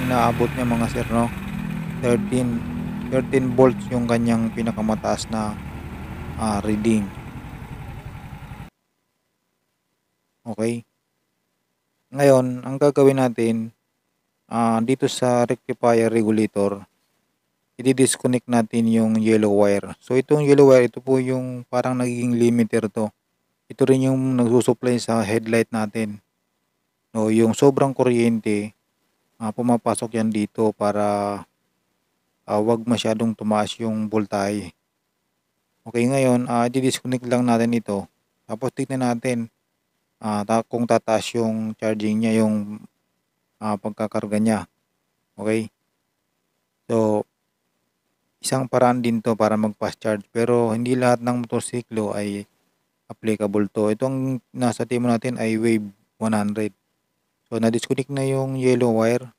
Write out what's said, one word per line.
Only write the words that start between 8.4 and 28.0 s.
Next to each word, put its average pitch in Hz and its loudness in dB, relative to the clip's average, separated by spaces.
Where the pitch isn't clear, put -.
Okay. 117 -4
Ngayon, 127 4
ang 135 -6
gagawin 135 4
natin, 113 0
ah, 113 2
dito 131 0
sa 123 0
rectifier 117 2
regulator, 104 2
i-disconnect 127 2
natin 117 2
yung 113 2
yellow 107 4
wire. 101 2
So, 127 0
itong 151 2
yellow 139 8
wire, 120 6
ito - -14
po 131 0
yung 127 -4
parang 123 0
nagiging 123 -2
limiter 117 2
to. 110 -2
Ito - 0
rin 131 4
yung 131 0
nagsusupply 123 2
sa 113 0
headlight 113 0
natin. 110 -6
No, 110 0
yung 113 4
sobrang 139 4
kuryente, 117 0